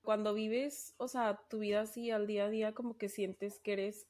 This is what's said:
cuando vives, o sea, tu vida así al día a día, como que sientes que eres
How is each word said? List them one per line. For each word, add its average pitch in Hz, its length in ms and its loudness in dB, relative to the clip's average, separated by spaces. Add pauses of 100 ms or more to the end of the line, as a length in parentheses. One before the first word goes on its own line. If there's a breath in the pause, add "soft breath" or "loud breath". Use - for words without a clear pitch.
cuando 214 320 2
vives, 226 640 -2
o 254 120 -4
sea, 226 420 0
tu 220 80 -4
vida 214 240 2
así 233 280 -4
al 208 160 2
día 208 200 2
a - 20 0
día, 220 260 2
como 240 220 -4
que 202 140 -2
sientes 202 500 -4
que 202 140 -2
eres 202 360 -2